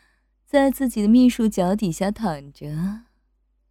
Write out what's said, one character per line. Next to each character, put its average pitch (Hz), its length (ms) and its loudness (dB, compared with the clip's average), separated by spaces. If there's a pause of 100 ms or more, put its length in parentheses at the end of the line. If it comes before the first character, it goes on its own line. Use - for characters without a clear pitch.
(460)
在 277 260 2
自 269 160 -4
己 233 140 -4
的 208 80 2
秘 247 200 6
书 233 160 0
脚 196 300 0
底 208 160 -2
下 190 180 -4
躺 156 440 -8
着， 175 500 -8 (680)